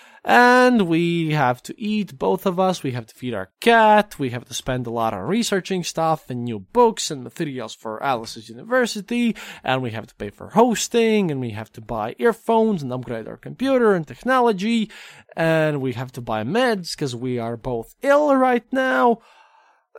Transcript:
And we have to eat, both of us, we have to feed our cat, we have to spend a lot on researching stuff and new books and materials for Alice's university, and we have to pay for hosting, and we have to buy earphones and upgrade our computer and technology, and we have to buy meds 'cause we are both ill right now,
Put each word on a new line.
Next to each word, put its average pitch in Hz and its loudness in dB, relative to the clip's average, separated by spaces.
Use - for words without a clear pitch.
And 247 6
we 170 0
have 135 0
to - -14
eat, 208 -4
both 190 -2
of 185 -2
us, 185 0
we 135 -4
have 120 -8
to - -20
feed 123 -8
our 95 -8
cat, 214 4
we 139 -2
have 120 -8
to - -18
spend 127 -6
a 113 -8
lot 113 0
on 95 -6
researching 190 -2
stuff 160 -2
and 123 -6
new 117 -6
books 226 0
and 135 -10
materials 127 -8
for 110 -10
Alice's 117 -4
university, 233 -2
and 131 0
we 120 -6
have 110 -10
to - -20
pay 104 -10
for 95 -16
hosting, 220 2
and 139 -4
we 120 -6
have 110 -12
to - -20
buy 113 -6
earphones 226 0
and 123 -6
upgrade 120 -8
our 113 -14
computer 226 2
and 165 -2
technology, 233 0
and 156 0
we 131 -2
have 127 -8
to 131 -12
buy 110 -4
meds 208 -2
'cause 127 -4
we 123 -4
are 117 -6
both 117 -8
ill 285 4
right 254 2
now, 262 2